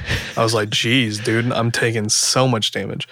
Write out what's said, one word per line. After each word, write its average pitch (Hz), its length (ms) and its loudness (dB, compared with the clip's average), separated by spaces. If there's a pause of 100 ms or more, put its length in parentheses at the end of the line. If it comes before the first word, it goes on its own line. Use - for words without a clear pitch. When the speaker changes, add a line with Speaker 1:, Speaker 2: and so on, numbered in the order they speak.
(360)
Speaker 1:
I 117 60 2
was 113 120 2
like, 107 160 2
Speaker 2:
<laughs> - 120 0
Speaker 1:
"Jeez, 113 420 0
dude, 117 280 2
I'm 117 180 2
taking 113 400 0
so - 360 2
much 117 260 0
damage." - 400 -6